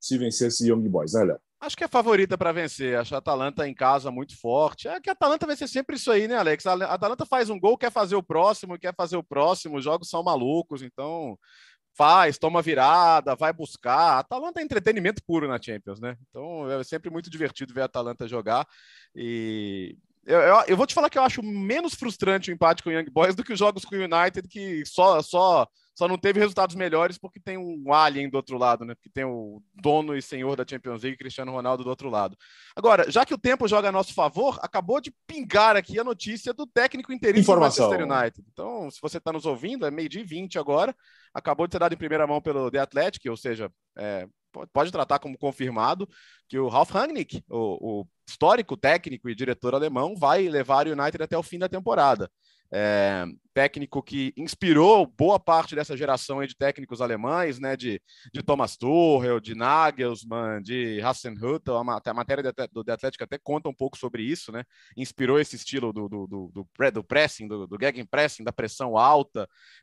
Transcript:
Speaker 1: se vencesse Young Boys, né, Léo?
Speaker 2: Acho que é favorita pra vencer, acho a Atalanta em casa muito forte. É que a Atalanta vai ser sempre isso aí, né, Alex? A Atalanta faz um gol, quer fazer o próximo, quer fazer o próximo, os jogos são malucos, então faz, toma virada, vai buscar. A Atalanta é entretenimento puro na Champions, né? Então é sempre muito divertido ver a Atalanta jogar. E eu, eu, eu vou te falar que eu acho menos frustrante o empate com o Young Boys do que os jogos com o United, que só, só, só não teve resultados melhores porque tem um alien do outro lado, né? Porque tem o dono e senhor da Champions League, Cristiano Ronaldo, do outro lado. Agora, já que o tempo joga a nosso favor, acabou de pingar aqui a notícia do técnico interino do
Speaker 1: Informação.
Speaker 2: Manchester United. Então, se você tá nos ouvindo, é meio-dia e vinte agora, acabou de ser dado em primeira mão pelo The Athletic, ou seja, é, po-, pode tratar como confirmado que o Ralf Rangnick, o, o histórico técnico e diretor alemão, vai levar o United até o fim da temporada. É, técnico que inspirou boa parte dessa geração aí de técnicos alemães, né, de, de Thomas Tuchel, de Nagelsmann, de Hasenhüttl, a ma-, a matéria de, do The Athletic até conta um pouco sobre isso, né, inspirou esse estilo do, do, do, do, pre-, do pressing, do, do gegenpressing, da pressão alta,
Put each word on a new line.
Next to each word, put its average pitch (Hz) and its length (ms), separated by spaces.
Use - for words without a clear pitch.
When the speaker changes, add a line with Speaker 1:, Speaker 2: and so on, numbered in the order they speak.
Speaker 1:
se 131 160
vencesse 117 500
Young 113 220
Boys, 80 240
né, 110 100
Léo? 87 160
Speaker 2:
Acho 294 140
que - 80
é 330 60
favorita 196 480
pra 170 160
vencer, 135 440
acho 117 160
a 139 40
Atalanta 143 500
em 135 60
casa 135 360
muito 127 300
forte. 135 480
É 349 140
que - 80
a 381 40
Atalanta 311 320
vai 294 120
ser 277 100
sempre 269 300
isso 240 120
aí, 214 160
né, 240 120
Alex? 156 280
A 185 80
Atalanta 208 320
faz 247 240
um 202 100
gol, 220 180
quer 240 140
fazer 202 240
o 190 80
próximo, 175 560
quer 180 160
fazer 175 220
o 165 60
próximo, 151 540
os 131 60
jogos 170 260
são 170 140
malucos, 151 580
então 135 560
faz, 160 400
toma 165 240
virada, 156 760
vai 160 160
buscar. 151 640
A 127 40
Atalanta 311 420
é - 20
entretenimento 214 640
puro 156 220
na 120 120
Champions, 101 380
né? 120 160
Então 147 420
é 135 140
sempre 160 240
muito 170 200
divertido 139 440
ver 131 80
a 131 40
Atalanta 120 400
jogar. 117 400
E 110 840
eu, 170 140
eu, 185 280
eu 185 100
vou 269 100
te - 60
falar 302 160
que - 80
eu 262 60
acho 247 200
menos 214 500
frustrante 190 580
o - 20
empate 165 300
com 170 60
o 160 40
Young 160 160
Boys 165 260
do - 80
que - 80
os 196 80
jogos 202 240
com 202 120
o 190 40
United, 180 480
que 185 380
só, 180 380
só, 175 440
só 175 100
não 185 120
teve 202 200
resultados 190 360
melhores 175 420
porque 190 220
tem 185 180
um 160 340
alien 143 380
do 127 60
outro 131 220
lado, 117 280
né? 117 80
Porque - 160
tem 135 140
o 110 380
dono 151 420
e 135 60
senhor 135 340
da 127 140
Champions 120 320
League, 131 160
Cristiano 131 340
Ronaldo, 127 320
do 123 60
outro 131 200
lado. 101 280
Agora, 196 340
já 233 160
que - 80
o 233 60
tempo 254 280
joga 202 220
a 190 40
nosso 190 200
favor, 190 480
acabou 202 400
de 262 100
pingar 220 500
aqui 190 240
a 233 40
notícia 233 500
do 285 140
técnico 254 440
interino 220 280
do - 20
Speaker 1:
Informação. 143 480
Speaker 2:
Manchester 139 220
United. 117 400
Então, 190 400
se - 100
você 156 180
tá 160 140
nos 156 120
ouvindo, 165 420
é - 20
meio-dia 156 320
e 220 40
vinte 175 340
agora, 151 340
acabou 151 320
de 175 80
ser 180 60
dado 170 140
em 165 40
primeira 156 300
mão 147 140
pelo 135 280
The 139 100
Athletic, 143 480
ou 113 100
seja, 110 340
é, 98 300
po-, - 160
pode 160 240
tratar 143 260
como 139 200
confirmado 135 680
que 131 100
o 135 100
Ralf 131 240
Rangnick, 254 560
o, 107 540
o 90 60
histórico 185 480
técnico 135 540
e 113 60
diretor 123 400
alemão, 147 400
vai 175 340
levar 139 380
o 156 40
United 156 320
até 165 140
o 170 60
fim 175 160
da 185 100
temporada. 170 600
É, 101 540
técnico 139 520
que 135 340
inspirou 170 680
boa 185 320
parte 160 340
dessa 147 240
geração 139 420
aí 139 80
de 123 80
técnicos 135 460
alemães, 127 580
né, 135 160
de, 123 240
de 143 120
Thomas 139 340
Tuchel, 131 640
de 110 160
Nagelsmann, 117 1080
de 113 400
Hasenhüttl, 123 720
a 120 100
ma-, 117 220
a 113 80
matéria 135 300
de, 127 280
do 113 120
The 117 80
Athletic 127 320
até 139 180
conta 151 260
um 135 60
pouco - 240
sobre 117 240
isso, 117 300
né, 117 120
inspirou 131 440
esse 147 160
estilo 120 360
do, 104 160
do, 98 200
do, 95 260
do, 98 120
pre-, 131 140
do 107 120
pressing, 135 440
do, 104 180
do 90 160
gegenpressing, 131 600
da 113 100
pressão 117 420
alta, 131 540